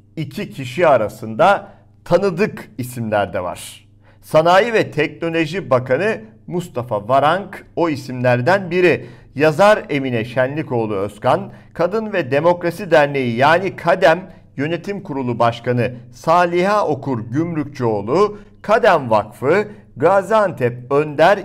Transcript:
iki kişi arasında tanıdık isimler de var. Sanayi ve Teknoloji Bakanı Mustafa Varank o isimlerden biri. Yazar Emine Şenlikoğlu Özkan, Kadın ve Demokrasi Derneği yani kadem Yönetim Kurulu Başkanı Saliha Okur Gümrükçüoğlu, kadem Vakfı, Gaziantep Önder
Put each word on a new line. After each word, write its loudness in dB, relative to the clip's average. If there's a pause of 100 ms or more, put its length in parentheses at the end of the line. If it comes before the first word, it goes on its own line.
(160)
iki -8
kişi -2
arasında 2 (320)
tanıdık 0
isimler -2
de -4
var. -12 (320)
Sanayi 4
ve 0
Teknoloji -4
Bakanı 0 (260)
Mustafa -6
Varank 0 (100)
o 0
isimlerden 0
biri. 0 (280)
Yazar 4
Emine -2
Şenlikoğlu -2
Özkan, -2 (200)
Kadın -4
ve -4
Demokrasi 0
Derneği 2
yani 2
kadem 2 (260)
Yönetim -6
Kurulu -6
Başkanı 0 (220)
Saliha 2
Okur -6
Gümrükçüoğlu, -2 (240)
kadem 2
Vakfı, 0 (280)
Gaziantep 0
Önder 4